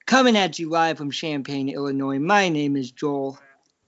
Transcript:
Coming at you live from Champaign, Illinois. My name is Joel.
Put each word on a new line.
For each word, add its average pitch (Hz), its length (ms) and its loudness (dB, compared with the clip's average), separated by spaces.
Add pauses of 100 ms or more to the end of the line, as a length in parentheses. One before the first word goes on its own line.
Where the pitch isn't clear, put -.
Coming 247 300 6
at 185 220 0
you 165 120 -6
live 165 280 2
from 147 120 -6
Champaign, 139 580 -4
Illinois. 139 500 -2
My 190 300 4
name 147 280 0
is 127 140 -4
Joel. 139 480 -4 (500)